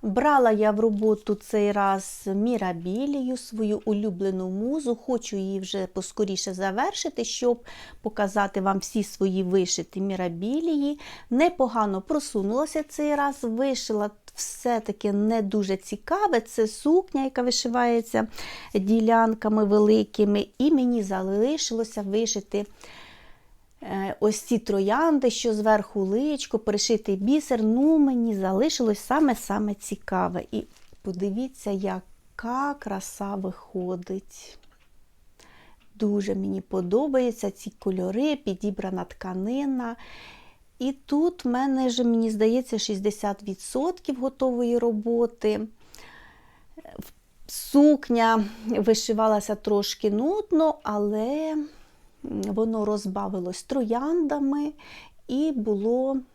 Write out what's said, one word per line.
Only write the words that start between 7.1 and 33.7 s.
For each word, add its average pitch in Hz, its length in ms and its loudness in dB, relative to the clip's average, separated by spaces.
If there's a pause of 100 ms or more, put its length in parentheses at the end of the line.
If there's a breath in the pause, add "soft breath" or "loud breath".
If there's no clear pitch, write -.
щоб 240 400 -2 (380 loud breath)
показати 202 580 -2
вам 190 180 0
всі 208 260 -2
свої 190 380 -2
вишиті 180 580 0
Мірабілії. 240 1000 -2 (300 loud breath)
Непогано 240 680 2
просунулася 285 840 -2
цей 294 320 -2
раз, 285 280 0
вишила 226 680 -2 (240)
все-таки 220 800 -4
не 214 300 2
дуже 196 340 0
цікаве. 320 640 0
Це 220 260 -2
сукня, 294 580 2
яка 262 180 -2
вишивається 233 840 0 (480 loud breath)
ділянками 220 880 4
великими. 208 840 4 (120)
І 277 120 4
мені 247 320 4
залишилося 214 1000 -2
вишити, 208 640 -2 (1160 loud breath)
е, 196 380 -4
ось 214 200 2
ці - 180 0
троянди, 240 720 2
що 226 240 0
зверху 214 500 2
личко, 247 540 0
перешитий 208 580 0
бісер. 240 460 2
Ну, 262 360 4
мені 247 380 4
залишилось 202 600 2
саме-саме 214 760 0
цікаве. 185 800 -4
І - 120 -4 (380)
подивіться, 202 680 -6
яка 202 1040 -6
краса 202 600 -8
виходить. 185 1200 -8 (1400 soft breath)